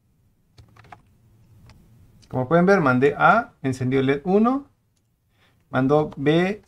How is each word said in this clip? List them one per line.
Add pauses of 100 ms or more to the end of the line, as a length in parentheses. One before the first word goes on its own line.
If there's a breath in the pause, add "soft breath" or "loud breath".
(2250)
Como
pueden
ver,
mandé
A,
encendió
el
led
uno, (1040)
mandó
B,